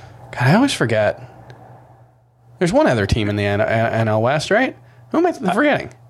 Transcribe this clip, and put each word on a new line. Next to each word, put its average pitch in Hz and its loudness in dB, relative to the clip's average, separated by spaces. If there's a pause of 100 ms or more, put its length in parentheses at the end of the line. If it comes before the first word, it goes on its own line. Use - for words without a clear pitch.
(320)
God, - -6
I 131 4
always 269 2
forget. 107 0 (1400)
There's 180 0
one 277 4
other 110 2
team 104 0
in 104 -2
the 104 -2
N-, 101 0
N 113 0
L 110 0
West, 143 0
right? 254 0 (360)
Who - 0
am 349 2
I 339 2
th-, - -4
forgetting? 294 -2 (160)